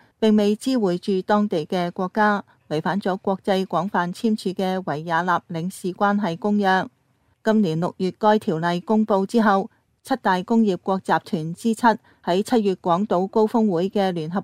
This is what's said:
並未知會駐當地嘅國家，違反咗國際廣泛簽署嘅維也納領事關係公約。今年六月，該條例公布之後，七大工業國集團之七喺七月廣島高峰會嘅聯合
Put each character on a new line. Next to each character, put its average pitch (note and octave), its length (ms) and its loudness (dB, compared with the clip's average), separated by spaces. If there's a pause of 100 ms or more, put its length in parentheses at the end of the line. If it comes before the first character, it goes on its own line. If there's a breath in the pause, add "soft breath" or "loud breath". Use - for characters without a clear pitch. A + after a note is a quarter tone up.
(180 soft breath)
並 A3 160 4
未 G#3 220 2
知 C4 220 -2
會 F#3 200 0
駐 F#3+ 220 -2
當 G#3 260 0
地 E3 200 -2
嘅 F3 240 -2
國 F3+ 220 -6
家， G#3 300 2 (280 soft breath)
違 D#3 100 -2
反 F3 180 -2
咗 F#3+ 200 -2
國 F#3+ 260 -4
際 F#3+ 220 0
廣 F3 200 -2
泛 F3+ 260 -2
簽 G#3+ 280 -2
署 F#3+ 100 -4
嘅 F#3 320 -4
維 D#3 140 -6
也 E3 160 -6
納 F3 280 0 (100)
領 E3+ 180 -6
事 F#3+ 240 -8
關 G3+ 260 0
係 F#3 180 -2
公 G#3 200 0
約。 F#3+ 320 2 (540)
今 A3 200 2
年 D#3+ 180 0
六 E3+ 160 -4
月， F#3 140 -2
該 G#3+ 280 2
條 F3 200 -2
例 F3 220 -2
公 A3 220 0
布 G3 220 0
之 A#3 160 0
後， G3+ 300 2 (320)
七 - 180 -4
大 F#3 220 0
工 A3+ 180 0
業 G3+ 160 2
國 F#3+ 240 -4
集 - 120 -2 (120)
團 E3 300 -6
之 A3+ 200 -2
七 - 120 0 (360 soft breath)
喺 F#3 200 0
七 A3+ 200 0
月 G3 120 0
廣 F3+ 320 0
島 F#3+ 200 0
高 A3 200 2
峰 A3 240 2
會 F3+ 180 0
嘅 F#3+ 220 0
聯 E3 200 -6
合 F#3+ 140 -4